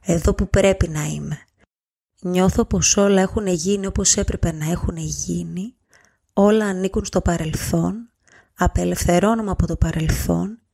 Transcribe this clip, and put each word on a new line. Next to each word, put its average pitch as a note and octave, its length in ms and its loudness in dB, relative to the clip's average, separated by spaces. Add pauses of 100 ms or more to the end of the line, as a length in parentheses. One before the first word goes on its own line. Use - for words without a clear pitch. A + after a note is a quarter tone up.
Εδώ F3 300 2
που F#3+ 140 -2
πρέπει F#3+ 400 2
να D3+ 160 -4
είμαι. D3+ 340 -6 (800)
Νιώθω F3+ 440 2
πως - 320 0
όλα G3+ 240 4
έχουν G3 260 0
γίνει F#3+ 400 -2
όπως G3 300 0
έπρεπε F#3 360 0
να D#3 180 -4
έχουν F3 260 -2
γίνει. E3+ 760 -6 (580)
Όλα G#3 340 4
ανήκουν F#3+ 380 -2
στο F#3+ 160 0
παρελθόν. E3+ 920 -2 (460)
Απελευθερώνομαι F3+ 920 0
από F3 160 0
το E3 100 -4
παρελθόν E3+ 840 0 (140)